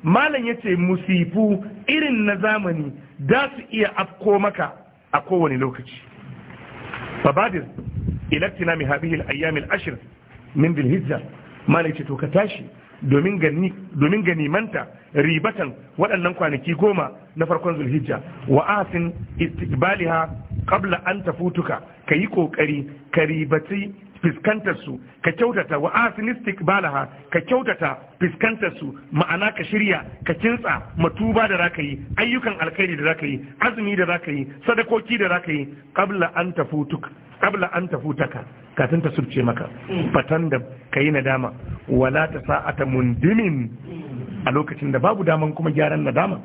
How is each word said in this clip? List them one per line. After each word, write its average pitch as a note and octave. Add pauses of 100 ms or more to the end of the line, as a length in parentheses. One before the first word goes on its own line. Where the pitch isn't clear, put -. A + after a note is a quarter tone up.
Malam B3
ya A#3
ce F#3
musifu F#3 (240)
irin C#4
na G3+
zamani F3 (260)
da A#3+
su B3
iya G#3+
afko G3
maka G3 (400)
a D3
kowane D#3
lokaci. - (1200)
Fabadir E3+ (680)
ila D#3+
tinami E3
hadhihi D3
al-ayyam D3+
al-ashr D#3 (560)
min D#3
Dhul C#3+
Hijja. C#3+ (460)
Malam D#3+
ya D#3
ce C#3+
to C#3
ka D3
tashi G3 (380)
domin D3
gani, D#3+ (220)
domin E3
ganimanta E3 (280)
ribatan D3+ (260)
waɗannan F3+
kwanaki D#3
goma E3+ (260)
na D#3+
farkon E3+
Zulhijja. C#3+ (280)
Wa C#3+ (160)
asin E3+ (260)
istiqbaliha E3 (380)
qabla G3
an F#3+
tafutuka. E3+ (260)
Ka D#3
yi F3+
ƙoƙari D3+ (240)
ka E3+
ribaci D#3 (300)
fiskantar G3 (100)
su, C3 (240)
ka D#3+
kyautata F#3+
wa D#3+
asin A3
istiqbalaha, F#3 (240)
ka E3+
kyautata D3 (200)
fiskantar G#3+
su, C#3 (180)
ma'ana F3
ka -
shirya, G3+ (220)
ka E3+
kintsa G#3+ (140)
matuba G#3+
da F#3+
zaka F3
yi, C#3+ (160)
ayyukan A#3
alkhairi E3
da C#3+ (100)
zaka D#3
yi, C#3 (220)
azumi G#3+
da F3+
zaka E3+
yi, C#3 (200)
sadakoki A3+
da G3
zaka F3
yi, C#3+ (260)
qabla F#3
an F3
tafutuka, D3+ (300)
qabla F#3
an F3
tafutaka, C3+ (320)
kafin D#3+
ta D#3+
subce B2+
maka. A#2 (440)
Fatan D#3+
da C#3 (320)
ka C#3
yi D3
nadama, C3 (340)
wala C3
ta D3+
sa'ata D3
mundimin, C3 (760)
a C3
lokacin C#3+
da C3
babu G3
daman D#3
kuma E3
gyaran D3+
nadama. D3+